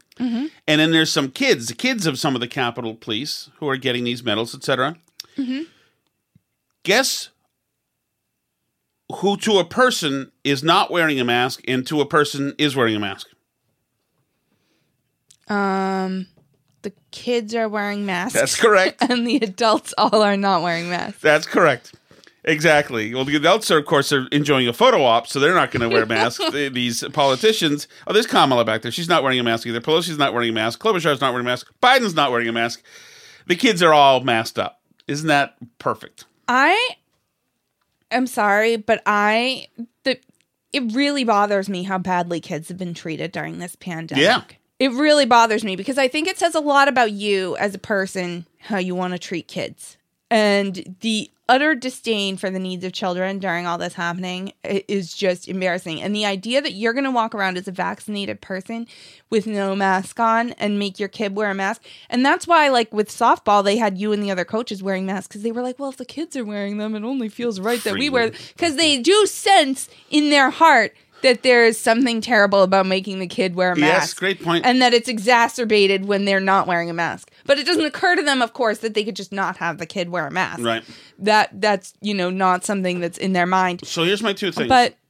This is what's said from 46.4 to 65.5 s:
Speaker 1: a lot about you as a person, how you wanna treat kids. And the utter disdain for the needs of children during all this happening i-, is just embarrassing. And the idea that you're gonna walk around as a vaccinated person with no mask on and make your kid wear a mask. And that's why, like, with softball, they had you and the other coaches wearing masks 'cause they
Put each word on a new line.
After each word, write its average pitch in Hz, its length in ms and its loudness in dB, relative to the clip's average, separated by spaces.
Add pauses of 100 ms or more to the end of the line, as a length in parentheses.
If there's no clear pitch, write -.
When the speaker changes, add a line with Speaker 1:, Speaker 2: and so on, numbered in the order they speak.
Speaker 1:
a 320 60 2
lot 285 280 4
about 247 240 2
you 196 440 -2
as 202 180 -4
a 202 40 -14
person, 180 680 -4 (140)
how 208 180 -4
you 180 160 -4
wanna 180 240 -4
treat - 300 -10
kids. - 480 -10 (340)
And 202 680 0
the 220 300 -4 (200)
utter 294 240 4
disdain 226 600 -4
for 190 140 -4
the 190 80 -6
needs 185 260 -6
of 180 80 -8
children 185 460 -4
during 175 280 -4
all 170 120 -4
this 175 160 -6
happening 180 580 -6 (140)
i-, 196 200 -4
is 196 280 -6
just 185 340 -4
embarrassing. 180 540 -4
And 202 120 -4
the 208 120 -2
idea 208 340 -2
that 294 140 -8
you're 233 180 -2
gonna 269 180 -2
walk 233 240 -2
around 190 220 -2
as 208 100 -8
a 190 60 -10
vaccinated 202 720 -6
person 226 440 -10 (440)
with 220 160 0
no 196 280 -2
mask 190 460 0
on 226 320 2
and 208 260 -2
make 202 220 -6
your 196 80 -4
kid 202 260 -6
wear 208 160 -2
a 196 40 -4
mask. 196 280 -4 (280)
And 247 140 2
that's 330 220 2
why, 320 220 6
like, 240 240 2
with 208 160 -2
softball, 214 560 2
they 202 140 2
had 208 180 0
you 208 160 -2
and 208 100 -2
the 202 80 -4
other 180 140 -2
coaches 214 380 -6
wearing 190 240 -4
masks 190 280 -6
'cause 202 80 -12
they 226 100 -2